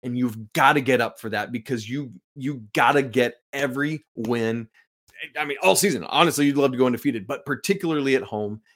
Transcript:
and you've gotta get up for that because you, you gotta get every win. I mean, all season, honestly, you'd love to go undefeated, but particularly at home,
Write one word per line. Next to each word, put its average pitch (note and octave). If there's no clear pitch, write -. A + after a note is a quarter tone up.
and B2
you've A2+
gotta D3
get B2
up A2+
for A2+
that G#2
because A2+
you, C3
you C3+
gotta C#3
get A#2+
every C#3+
win. A2+
I D3+
mean, C#3+
all F#3
season, D3
honestly, D3
you'd C#3
love C#3
to B2
go B2+
undefeated, A#2
but -
particularly D3
at A2
home, G#2